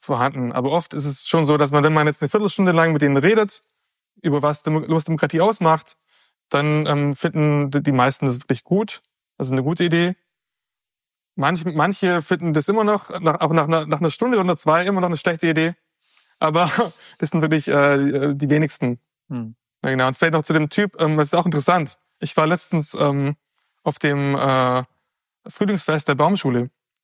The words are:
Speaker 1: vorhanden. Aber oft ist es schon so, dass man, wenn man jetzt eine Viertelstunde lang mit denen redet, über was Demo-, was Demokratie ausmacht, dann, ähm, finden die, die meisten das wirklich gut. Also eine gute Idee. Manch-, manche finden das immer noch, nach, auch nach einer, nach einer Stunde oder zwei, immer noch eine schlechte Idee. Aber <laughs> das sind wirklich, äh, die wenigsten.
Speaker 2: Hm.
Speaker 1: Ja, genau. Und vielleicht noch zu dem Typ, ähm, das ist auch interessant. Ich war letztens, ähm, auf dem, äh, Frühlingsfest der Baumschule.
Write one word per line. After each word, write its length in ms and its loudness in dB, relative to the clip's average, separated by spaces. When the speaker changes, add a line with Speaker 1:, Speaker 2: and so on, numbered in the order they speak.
Speaker 1:
vorhanden. 500 -2
Aber 200 -2
oft 220 -2
ist 120 -6
es 220 -8
schon 180 2
so, 120 4
dass 140 2
man, 120 4
wenn 100 4
man 140 2
jetzt 140 -2
eine 80 -2
Viertelstunde 420 2
lang 220 4
mit 80 0
denen 160 4
redet, 440 2
über 200 0
was 220 0
Demo-, 240 -2
was 180 0
Demokratie 360 -2
ausmacht, 560 0
dann, 380 0
ähm, 280 0
finden 560 0
die, 120 0
die 80 0
meisten 360 2
das 140 -2
wirklich 220 -4
gut. 380 -2
Also 140 -6
eine 120 0
gute 200 -2
Idee. 320 0
Manch-, 300 -2
manche 560 0
finden 320 -2
das 160 0
immer 140 2
noch, 260 0
nach, 220 -2
auch 100 0
nach 140 2
einer, 200 0
nach 140 -2
einer 120 0
Stunde 280 0
oder 160 0
zwei, 300 2
immer 160 -2
noch 60 2
eine 100 -4
schlechte 300 -2
Idee. 280 0
Aber 320 0
<laughs> 480 -4
das 100 -4
sind 120 0
wirklich, 260 0
äh, 680 2
die 160 -2
wenigsten. 500 0
Speaker 2:
Hm. 260 -8
Speaker 1:
Ja, 80 -2
genau. 160 2
Und 100 -4
vielleicht 160 0
noch 100 0
zu 100 -2
dem 160 2
Typ, 300 -2
ähm, 180 2
das 100 2
ist 80 -2
auch 100 2
interessant. 520 0
Ich 180 -8
war 100 4
letztens, 520 -2
ähm, 360 0
auf 160 -4
dem, 360 0
äh, 480 0
Frühlingsfest 600 -2
der 80 2
Baumschule. 560 0